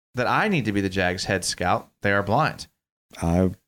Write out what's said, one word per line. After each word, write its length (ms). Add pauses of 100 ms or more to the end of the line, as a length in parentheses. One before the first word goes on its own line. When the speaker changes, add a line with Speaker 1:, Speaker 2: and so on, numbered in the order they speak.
(140)
Speaker 1:
that 120
I 220
need 160
to 80
be 80
the 80
Jags 380
head 180
scout. 460 (100)
They 120
are 100
blind. 440 (560)
Speaker 2:
I 220 (240)